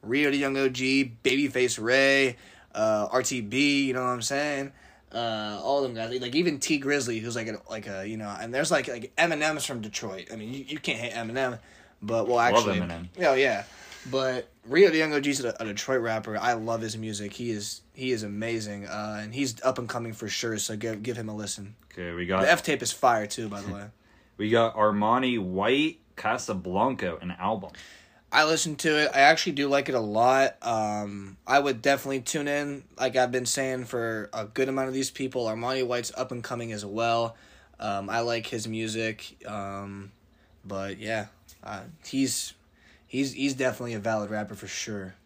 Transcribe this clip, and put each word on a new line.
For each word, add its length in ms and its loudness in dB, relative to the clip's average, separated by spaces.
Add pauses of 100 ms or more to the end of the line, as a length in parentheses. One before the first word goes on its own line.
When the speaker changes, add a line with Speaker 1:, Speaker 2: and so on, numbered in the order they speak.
Speaker 1:
Rio 260 2
the 80 2
Young 200 0
O 120 4
G, 440 2 (100)
Babyface 580 2
Ray, 540 6 (400)
uh, 360 2
R 120 2
T 180 -2
B, 440 2
you 80 0
know 100 -2
what 80 2
I'm 100 -2
saying? 500 -2 (400)
Uh, 520 -4
all 200 2
of 0 -
them 120 -4
guys. 260 -4
Like, 140 -4
even 240 2
T 180 0
Grizzly, 420 0
who's, 160 -6
like, 120 -4
a, 120 -6 (100)
like, 180 -8
a, 200 -8
you 100 -8
know, 220 -8
and 140 -8
there's, 180 0
like, 160 2
like, 280 -8
Eminem's 500 2
from 160 -6
Detroit. 500 -8
I 40 -12
mean, 180 -10
you, 140 -10
you 120 -8
can't 200 -4
hate 140 -6
Eminem, 440 -2 (420)
but, 280 0
well, 80 4
Speaker 2:
Love 180 6
Speaker 1:
actually, 260 4
Speaker 2:
Eminem. 280 -4 (160)
Speaker 1:
oh, 100 8
yeah. 300 4 (480)
But 360 0 (180)
Rio 240 8
de 80 4
Young 160 4
O 60 4
G 120 0
is 120 0
a, 160 -2
a 60 -6
Detroit 360 0
rapper. 360 -2
I 160 2
love 280 -2
his 160 -6
music. 360 -6
He 180 -6
is, 300 -6 (120)
he 180 -4
is 120 0
amazing, 640 -6
uh, 360 -6
and 120 -10
he's 300 -4
up 160 2
and 100 -8
coming 240 -4
for 140 -10
sure, 300 -2
so 200 -4
give, 260 -4
give 140 -4
him 120 -6
a 60 -8
listen. 400 -10 (160)
Speaker 2:
Okay, 220 -8
we 120 -4
got 160 2
Speaker 1:
The 100 6
F 120 4
tape 180 0
is 100 -2
fire, 360 4
too, 220 -6
by 120 -8
the 120 -8
way. 160 -10
Speaker 2:
<laughs> 60 -20 (420)
We 140 2
got 240 6
Armani 680 4
White, 580 2 (160)
Casablanca, 1080 0
an 80 -6
album. 400 -2 (600)
Speaker 1:
I 120 6
listened 360 0
to 160 4
it. 160 4
I 100 4
actually 320 6
do 140 0
like 220 2
it 60 0
a 40 4
lot. 640 4
Um, 760 -4 (100)
I 100 6
would 240 2
definitely 400 2
tune 260 -4
in, 360 -2 (160)
like 160 0
I've 160 4
been 160 0
saying 380 -2
for 480 -4
a 120 -6
good 240 0
amount 200 -2
of 40 -6
these 160 -2
people. 380 -4
Armani 400 -2
White's 280 -2
up 160 -6
and 120 -8
coming 280 -6
as 140 -8
well. 500 0 (440)
Um, 320 -4
I 80 0
like 260 -2
his 220 -6
music. 800 -6
Um, 640 -8 (520)
but 360 -6
yeah, 280 -4 (360)
uh, 180 -10 (240)
he's, 480 -2 (540)
he's, 260 -2
he's 220 -2
definitely 400 -2
a 40 -4
valid 300 -2
rapper 240 -6
for 140 -14
sure. 480 -8 (100)